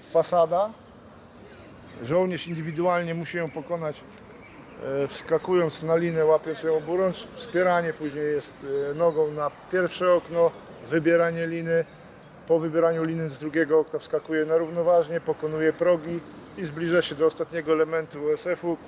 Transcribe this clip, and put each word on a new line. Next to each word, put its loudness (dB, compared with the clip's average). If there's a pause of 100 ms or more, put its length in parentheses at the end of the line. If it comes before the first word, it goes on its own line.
fasada. 2 (1300)
Żołnierz 0
indywidualnie -2
musi -6
ją -4
pokonać, -8 (1040)
e, -4
wskakując 0
na 2
linę, 0
łapiąc 2
ją 0
oburącz. -2 (100)
Wspieranie 0
później -4
jest, -6 (380)
e, -6
nogą 2
na -2 (220)
pierwsze 2
okno, 2 (400)
wybieranie 2
liny. 0 (600)
Po 4
wybieraniu 2
liny -2
z -10
drugiego 2
okna -4
wskakuje -2
na 2
równoważnie, 2
pokonuje 0
progi 2 (380)
i -6
zbliża 0
się -4
do 2
ostatniego 0
elementu 0
O 2
S -4
F-u -2 (120)